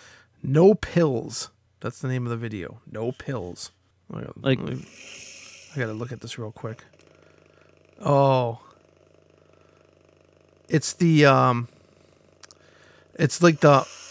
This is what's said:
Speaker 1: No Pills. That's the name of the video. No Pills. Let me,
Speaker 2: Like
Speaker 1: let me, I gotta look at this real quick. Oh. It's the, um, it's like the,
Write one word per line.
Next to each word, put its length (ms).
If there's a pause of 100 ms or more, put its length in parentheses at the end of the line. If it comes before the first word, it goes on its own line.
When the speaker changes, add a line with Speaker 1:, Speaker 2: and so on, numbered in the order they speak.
(400)
Speaker 1:
No 340
Pills. 760 (300)
That's 180
the 80
name 200
of 40
the 60
video. 520
No 220
Pills. 640 (360)
Let 140
me, 140
Speaker 2:
Like 240
Speaker 1:
let 160
me, 100 (880)
I 60
gotta 140
look 180
at 80
this 180
real 140
quick. 320 (1160)
Oh. 600 (2000)
It's 240
the, 340
um, 420 (1500)
it's 280
like 180
the, 260 (240)